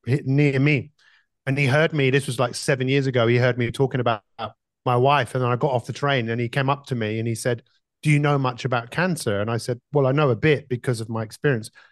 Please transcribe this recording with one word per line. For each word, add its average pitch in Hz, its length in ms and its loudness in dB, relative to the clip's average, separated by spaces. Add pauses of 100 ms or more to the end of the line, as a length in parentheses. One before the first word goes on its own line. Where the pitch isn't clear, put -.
he, 123 180 0
near 139 340 2
me. 139 320 2 (560)
And 135 100 -2
he 143 100 2
heard 151 260 2
me, 139 180 2
this 135 160 2
was, 123 140 -4
like, 120 160 -2
seven 131 320 -2
years 139 180 2
ago, 120 220 2
he 120 80 4
heard 123 200 2
me 120 140 -2
talking 131 300 -2
about 117 220 -2 (600)
my 123 120 2
wife. 131 380 2
And 127 100 -2
then 120 60 0
I 123 60 0
got 139 140 -2
off 123 160 -2
the 127 60 -8
train 135 360 -2
and 117 120 -4
he 120 80 -4
came 135 200 -2
up 139 180 -2
to - 80 -6
me 110 240 -2
and 113 100 -2
he 117 60 -2
said, 117 280 -4 (400)
"Do 156 80 2
you 147 80 4
know 147 200 2
much 127 260 -2
about 120 260 -2
cancer?" 160 500 -2
And 107 100 -2
I 117 80 -2
said, 123 220 -6 (120)
"Well, 143 140 2
I 131 60 2
know 147 180 2
a 113 60 0
bit 147 320 0
because 123 320 -4
of 110 80 -8
my 113 140 -4
experience." 110 480 -4 (220)